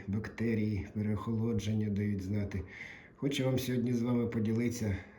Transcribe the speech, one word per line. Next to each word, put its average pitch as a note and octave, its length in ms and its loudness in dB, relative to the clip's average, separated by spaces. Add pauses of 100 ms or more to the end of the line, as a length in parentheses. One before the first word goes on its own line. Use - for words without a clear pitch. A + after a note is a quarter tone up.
бактерії, G#2+ 840 0
переохолодження G#2+ 960 0
дають G2+ 320 0
знати. F#2+ 400 -2 (540)
Хочу C3+ 300 0
вам B2+ 140 4
сьогодні B2 340 0
з A#2 80 2
вами A#2+ 260 2
поділитися A2+ 680 2 (220)